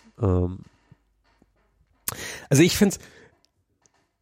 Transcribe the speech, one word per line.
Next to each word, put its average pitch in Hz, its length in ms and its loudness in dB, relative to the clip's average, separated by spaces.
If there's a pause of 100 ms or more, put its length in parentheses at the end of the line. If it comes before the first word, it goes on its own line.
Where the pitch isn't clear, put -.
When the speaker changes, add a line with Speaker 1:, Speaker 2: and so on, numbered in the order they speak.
(200)
Speaker 1:
ähm. 90 380 0 (1900)
Speaker 2:
Also 139 120 6
ich 180 140 4
find's, 202 220 0 (1200)